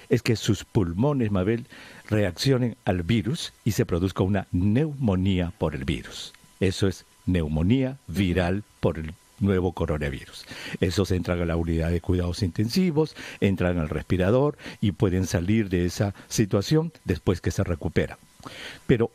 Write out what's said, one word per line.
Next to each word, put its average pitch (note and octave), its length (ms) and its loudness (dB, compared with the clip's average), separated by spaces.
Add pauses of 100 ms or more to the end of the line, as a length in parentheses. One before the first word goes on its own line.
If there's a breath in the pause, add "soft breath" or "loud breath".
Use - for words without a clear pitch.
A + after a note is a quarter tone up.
es A#2+ 140 2
que A#2 120 2
sus - 300 0
pulmones, A2 680 2
Mabel, G#2 360 0 (420 loud breath)
reaccionen G#2+ 680 2 (100)
al F#2 160 2
virus A2 500 0 (140)
y G#2+ 60 4
se A2+ 120 2
produzca F2+ 380 0
una F#2+ 280 0
neumonía G2+ 1080 2
por D#2 160 0
el C2 100 -8
virus. - 480 -6 (260)
Eso F#2+ 300 2
es - 160 -4 (220)
neumonía F2+ 800 0
viral F2+ 560 0 (180)
por E2 180 0
el D#2+ 140 -8 (280)
nuevo F#2 320 2
coronavirus. D2 720 -4 (360 loud breath)
Esos F#2 320 2
entran F2 280 0
a E2+ 60 0
la E2 100 0
unidad E2 340 0
de E2+ 120 0
cuidados F2+ 400 -2
intensivos, D3 760 0 (240 loud breath)
entran F2+ 380 2
al D#2 100 -2
respirador G#2 720 0 (240 loud breath)
y G2 100 2
pueden F#2 340 0
salir G2 440 0
de F2+ 160 2
esa G2+ 280 -2 (140)
situación D#3 640 0 (140)
después F2+ 340 0
que F2+ 100 -2
se G2 140 -2
recuperan. E2+ 540 -2 (680 loud breath)
Pero A#2 280 4